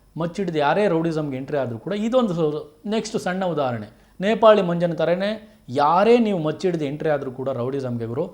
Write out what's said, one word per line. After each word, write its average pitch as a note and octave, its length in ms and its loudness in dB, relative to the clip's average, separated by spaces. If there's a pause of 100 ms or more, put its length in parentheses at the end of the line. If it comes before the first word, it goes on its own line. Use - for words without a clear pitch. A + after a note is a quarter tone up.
(180)
ಮಚ್ಚಿಡ್ದು E3+ 400 -4
ಯಾರೇ D#3+ 300 2
ರೌಡಿಸಮ್‌ಗೆ D#3+ 500 -2
ಎಂಟ್ರಿ C#3 200 -6
ಆದ್ರೂ A#2 220 -4
ಕೂಡ F3 140 -8
ಇದೊಂದು A3+ 400 0
ಸ-, D3+ 540 -4
ನೆಕ್ಸ್ಟ್ A3 300 -4
ಸಣ್ಣ F#3 280 -4
ಉದಾಹರಣೆ. B2+ 760 -4
ನೇಪಾಳಿ G#3+ 400 6
ಮಂಜನ E3+ 320 0
ಥರನೇ F#3 640 -2 (100)
ಯಾರೇ E3+ 480 4
ನೀವು G#3 220 0
ಮಚ್ಚಿಡ್ದು D#3 460 -2
ಎಂಟ್ರಿ D3+ 240 -2
ಆದ್ರೂ C#3 220 -2
ಕೂಡ C3 180 -6
ರೌಡಿಸಮ್‌ಗೆ B2 560 -4
ಗುರು, B2+ 280 -4